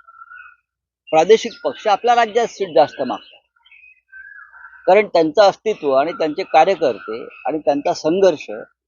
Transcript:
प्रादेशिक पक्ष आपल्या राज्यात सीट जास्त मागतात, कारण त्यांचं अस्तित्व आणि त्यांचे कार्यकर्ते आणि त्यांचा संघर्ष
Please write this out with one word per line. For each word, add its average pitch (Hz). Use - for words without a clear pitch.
प्रादेशिक 190
पक्ष 151
आपल्या 226
राज्यात 226
सीट 175
जास्त 143
मागतात, 113
कारण 202
त्यांचं 165
अस्तित्व 190
आणि 143
त्यांचे 160
कार्यकर्ते 156
आणि -
त्यांचा 147
संघर्ष 165